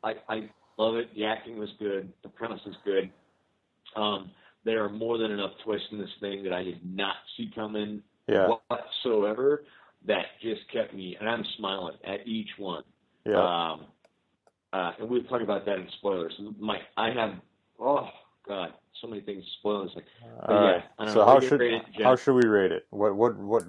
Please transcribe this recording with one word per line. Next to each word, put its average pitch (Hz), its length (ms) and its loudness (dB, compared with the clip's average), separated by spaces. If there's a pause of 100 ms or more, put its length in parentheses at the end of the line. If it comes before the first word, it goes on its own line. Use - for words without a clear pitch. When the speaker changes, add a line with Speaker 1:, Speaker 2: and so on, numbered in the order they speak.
Speaker 1:
I, 110 120 -4 (140)
I 110 200 -6 (280)
love 113 180 2
it. 113 200 -4
The 107 100 -4
acting 113 340 -6
was 104 180 -8
good. 98 340 -6 (120)
The 110 60 -20
premise 113 360 -10
is 95 180 -14
good. 95 280 0 (840)
Um, 101 360 -4 (340)
there 113 180 0
are 104 60 -2
more 113 300 -4
than 110 100 0
enough 101 220 -4 (120)
twists 104 280 -4
in 104 80 -10
this 95 100 -8 (100)
thing 101 260 -6
that 92 80 -2
I 90 100 -4
did 85 200 -8
not 95 320 -6 (220)
see 113 160 -10
coming 107 480 -6 (260)
Speaker 2:
Yeah. 98 200 6 (220)
Speaker 1:
whatsoever 120 960 0 (400)
that 92 200 0 (160)
just 110 280 -6
kept 113 240 -4
me, 92 240 -10
and 107 120 -4
I'm 117 160 -4 (120)
smiling 95 460 -6
at 101 240 -8
each 110 300 -6
one. 90 260 -8 (420)
Speaker 2:
Yeah. 107 120 4 (340)
Speaker 1:
Um, 78 140 -10 (880)
uh, 90 260 -2
and 110 100 -8
we'll 123 140 0
talk 120 180 -2
about 101 240 -2
that 101 120 0
in 90 100 -10 (120)
spoilers. 90 340 -2 (260)
My, 104 220 -4 (160)
I 113 140 0
have, 110 240 -2 (440)
oh, 131 300 0 (360)
God, 92 280 -6 (260)
so 117 80 -14
many 104 140 -8
things 98 240 -10
to - 40 -20 (100)
spoil. 104 260 -2
It's 87 100 -12
like, - 80 -14 (380)
but - 80 -4
Speaker 2:
All 104 160 8
Speaker 1:
yeah, 95 60 8
Speaker 2:
right. 90 120 2 (160)
Speaker 1:
on 107 80 -2
a 107 60 -2
Speaker 2:
So 107 100 8
how 123 120 12
Speaker 1:
rating 131 140 6
Speaker 2:
should, 143 120 6
Speaker 1:
rating, 113 200 2 (220)
Speaker 2:
how 127 120 8
Speaker 1:
Jeff. 123 80 -4
Speaker 2:
should 135 100 4
we 123 160 8
rate 98 240 6
it? - 160 -4
What, 101 260 2
what, 110 220 2
what 101 320 0